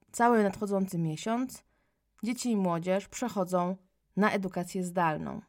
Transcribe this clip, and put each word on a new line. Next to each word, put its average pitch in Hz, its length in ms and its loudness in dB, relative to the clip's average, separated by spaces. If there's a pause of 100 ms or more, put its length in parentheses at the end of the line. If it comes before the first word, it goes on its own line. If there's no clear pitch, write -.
(120)
cały 233 300 6
nadchodzący 190 560 0
miesiąc 220 680 -4 (560)
dzieci 247 280 -4
i 220 60 2
młodzież 185 520 0
przechodzą 185 680 -2 (400)
na 214 140 6
edukację 185 540 -4
zdalną. 170 640 -2